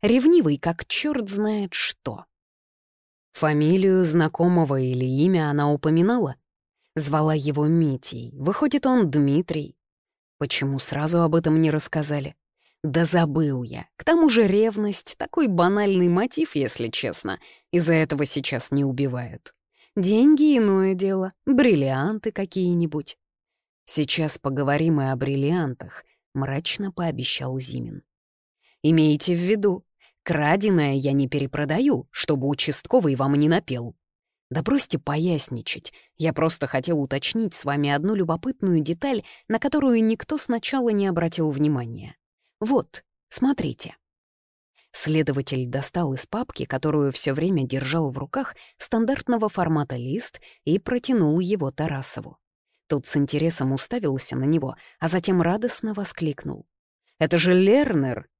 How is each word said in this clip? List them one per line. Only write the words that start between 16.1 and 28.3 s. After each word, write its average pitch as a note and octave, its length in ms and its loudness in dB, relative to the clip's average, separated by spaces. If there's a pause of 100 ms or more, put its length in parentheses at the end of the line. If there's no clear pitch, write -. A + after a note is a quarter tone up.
если A#2 320 -2
честно. - 500 -6 (320)
Из-за E3+ 240 2
этого D3+ 300 0
сейчас - 480 -4
не C#3 120 0
убивают. B2+ 720 -6 (400)
Деньги — C4+ 640 4
иное F#3+ 360 4
дело, F#3+ 380 -2 (140)
бриллианты G#3 840 2
какие-нибудь». F3 840 -2 (680)
«Сейчас D3+ 540 -2
поговорим C#3+ 640 0
и C3+ 40 0
о C3+ 120 -2
бриллиантах», C#3 880 -2 (300)
мрачно C#3 580 -6
пообещал C3 680 -6
Зимин. B2 440 -8 (800)